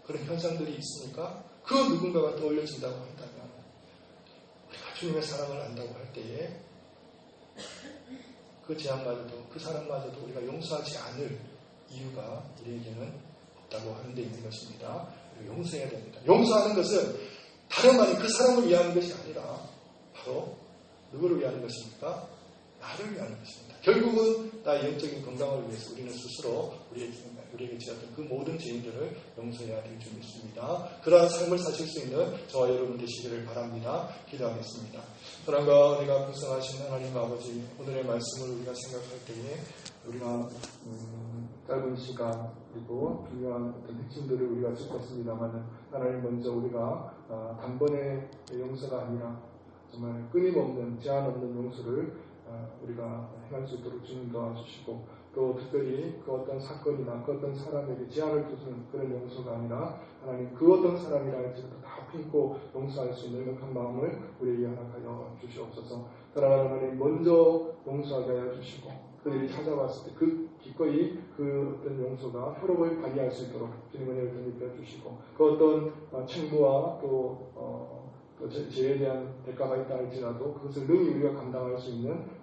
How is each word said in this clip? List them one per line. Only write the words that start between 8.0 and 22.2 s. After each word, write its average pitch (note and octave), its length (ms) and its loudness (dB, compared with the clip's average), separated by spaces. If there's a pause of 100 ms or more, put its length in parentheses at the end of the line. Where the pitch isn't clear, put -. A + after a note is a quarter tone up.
그 D#3 100 -4
죄악마저도, A#2+ 760 -4
그 D#3+ 60 -12
사람마저도 D3 680 -6
우리가 B2 220 -8
용서하지 D3+ 520 -6
않을 A#2+ 400 -6 (520)
이유가 C3 540 -10 (160)
우리에게는 A#2 720 -10 (300)
없다고 A2 300 -8
하는 B2 200 -10
데 B2 80 -4
있는 A2 200 -8
것입니다. - 640 -10 (300)
그리고 A2 180 -12
용서해야 C#3+ 360 -4
됩니다. - 360 -12
용서하는 G#3+ 480 8
것은 F#3 420 2 (520)
다름 A#3+ 320 10
아닌 F#3+ 160 8
그 A3+ 120 0
사람을 A#3+ 400 8
위한 F3 260 8
것이 F3 180 4
아니라 - 480 -8 (540)
바로 - 420 -4 (560)
누구를 D#3 280 4
위한 B2 200 0
것입니까? A#2 680 -6 (520)